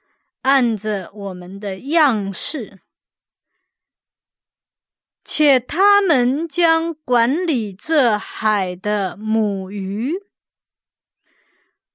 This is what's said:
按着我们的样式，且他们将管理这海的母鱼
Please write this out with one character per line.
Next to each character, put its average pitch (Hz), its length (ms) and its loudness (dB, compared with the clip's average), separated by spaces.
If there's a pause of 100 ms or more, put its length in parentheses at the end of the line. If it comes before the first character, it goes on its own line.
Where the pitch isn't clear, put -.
(420)
按 247 340 2
着 196 380 -4
我 196 200 -8
们 180 260 -10
的 196 180 -6
样 240 540 0
式， - 480 -6 (2500)
且 285 360 2
他 403 400 2
们 294 480 2
将 330 440 0
管 254 540 0
理 226 260 0
这 240 460 2
海 202 560 -2
的 196 420 -2
母 208 540 0
鱼 208 440 -4 (1800)